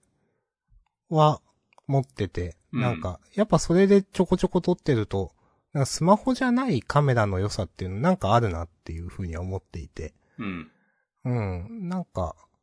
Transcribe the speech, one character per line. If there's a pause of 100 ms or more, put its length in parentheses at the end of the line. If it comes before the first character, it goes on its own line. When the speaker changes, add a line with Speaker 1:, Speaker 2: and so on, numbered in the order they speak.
(1080)
Speaker 1:
は (460)
持
っ
て
て、 (160)
Speaker 2:
う
ん。
Speaker 1:
な
ん
か、 (140)
や
っ
ぱ
そ
れ
で
ち
ょ
こ
ち
ょ
こ
撮
っ
て
る
と、 (400)
な
ん
か
ス
マ
ホ
じ
ゃ
な
い
カ
メ
ラ
の
良
さ
っ
て
い
う
の
な
ん
か
あ
る
な
っ (140)
て
い
う
ふ
う
に
は
思
っ
て
い
て。 (240)
Speaker 2:
う
ん。 (540)
Speaker 1:
う
ん。
な
ん
か、 (280)